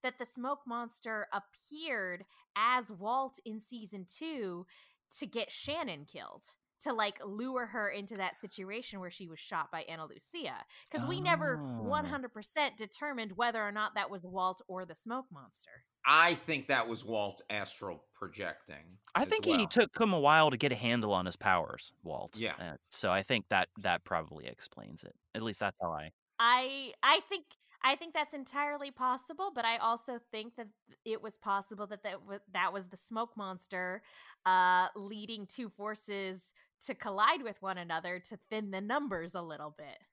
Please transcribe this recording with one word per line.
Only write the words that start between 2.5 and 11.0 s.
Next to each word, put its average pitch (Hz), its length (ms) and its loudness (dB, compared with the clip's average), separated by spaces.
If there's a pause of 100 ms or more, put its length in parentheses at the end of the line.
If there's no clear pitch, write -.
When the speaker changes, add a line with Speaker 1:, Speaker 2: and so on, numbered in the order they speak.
Speaker 1:
as 233 360 4
Walt 240 540 -2
in 220 140 -8
season 208 480 -10
two 214 600 -6 (500)
to - 80 -6
get 226 260 -4
Shannon 247 540 -6
killed, - 400 -14 (360)
to, - 120 -2
like, 208 320 2
lure 240 400 -4
her 214 240 -2
into 202 240 -8
that 190 260 -4
situation 202 600 -8
where 180 100 -8
she 180 180 -12
was 160 120 -14
shot 160 320 -4
by 160 180 -6
Ana 160 160 -8
Lucia. 202 580 -10 (280)
'Cause 233 120 -2